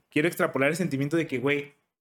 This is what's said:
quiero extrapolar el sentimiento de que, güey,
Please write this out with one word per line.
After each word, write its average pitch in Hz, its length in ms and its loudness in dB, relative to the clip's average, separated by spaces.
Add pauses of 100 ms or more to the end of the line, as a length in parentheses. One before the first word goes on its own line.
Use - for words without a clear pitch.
quiero 151 180 2
extrapolar 156 420 0
el 170 60 0
sentimiento 147 420 0
de 160 100 0
que, 127 120 -4
güey, 143 340 -2 (280)